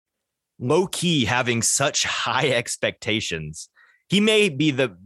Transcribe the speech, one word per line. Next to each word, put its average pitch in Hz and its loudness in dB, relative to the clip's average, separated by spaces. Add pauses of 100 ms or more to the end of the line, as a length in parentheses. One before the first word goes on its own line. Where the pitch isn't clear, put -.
(600)
low 156 2
key 165 0
having 120 0
such - 0
high 127 -2
expectations. 107 -4 (400)
He 190 2
may 214 4
be 139 0
the, 123 -2